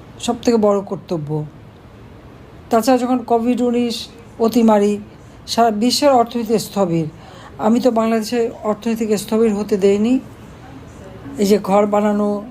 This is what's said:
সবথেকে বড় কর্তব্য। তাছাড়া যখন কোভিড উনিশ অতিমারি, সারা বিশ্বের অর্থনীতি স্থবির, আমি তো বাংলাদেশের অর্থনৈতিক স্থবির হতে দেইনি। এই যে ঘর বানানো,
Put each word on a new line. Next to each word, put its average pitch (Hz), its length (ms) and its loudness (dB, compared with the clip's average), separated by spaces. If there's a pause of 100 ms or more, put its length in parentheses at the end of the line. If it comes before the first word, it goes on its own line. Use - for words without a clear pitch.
(200)
সবথেকে 240 380 -2
বড় 202 240 2
কর্তব্য। 156 640 -6 (1200)
তাছাড়া 226 280 4
যখন 247 200 0
কোভিড 233 440 0
উনিশ 240 460 -2 (320)
অতিমারি, 220 580 4 (500)
সারা 233 240 2
বিশ্বের 247 400 2
অর্থনীতি 233 480 0
স্থবির, 165 480 -2 (500)
আমি 226 220 2
তো 247 120 2
বাংলাদেশের 226 600 -2 (120)
অর্থনৈতিক 220 540 -4
স্থবির 220 360 0
হতে 202 240 -2
দেইনি। 208 420 2 (1160)
এই 208 80 0
যে 202 120 4
ঘর 202 280 2
বানানো, 208 640 0